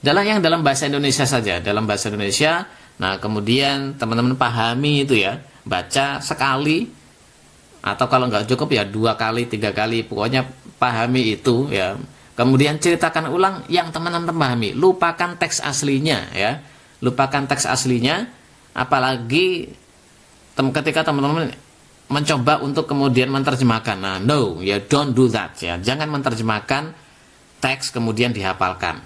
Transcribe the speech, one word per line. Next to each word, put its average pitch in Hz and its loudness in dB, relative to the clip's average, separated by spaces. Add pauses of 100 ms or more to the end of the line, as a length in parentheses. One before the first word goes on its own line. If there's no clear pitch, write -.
Dalam 160 2
yang 214 2
dalam 165 2
bahasa 139 2
Indonesia 143 2
saja, 104 0
dalam 104 0
bahasa 104 -2
Indonesia. 107 0 (320)
Nah, 95 -2
kemudian 135 0
teman-teman 120 0
pahami 123 2
itu 131 4
ya, 98 0 (320)
baca 139 -2
sekali 151 0 (960)
atau 104 -2
kalau 127 2
nggak 104 0
cukup 127 0
ya 110 2
dua 107 0
kali, 117 -2
tiga 107 -2
kali, 113 -2
pokoknya 120 -2 (320)
pahami 117 2
itu 127 2
ya. 98 -2 (380)
Kemudian 135 4
ceritakan 160 0
ulang 185 0
yang 170 0
teman-teman 170 -4
pahami, 120 0
lupakan 175 2
teks - -4
aslinya 139 0
ya, 117 0 (400)
lupakan 135 0
teks 139 0
aslinya, 131 0 (480)
apalagi 131 0 (800)
tem-, 135 0
ketika 143 0
teman-teman 151 0 (640)
mencoba 147 2
untuk 143 -2
kemudian 135 2
menerjemahkan. 127 2
Nah, 95 -4
no, 110 0
ya, 98 0
don't 143 0
do 123 6
that 101 -4
ya, 87 -4
jangan 143 -2
menerjemahkan 131 -2 (720)
teks 135 -4
kemudian 117 0
dihafalkan 92 -2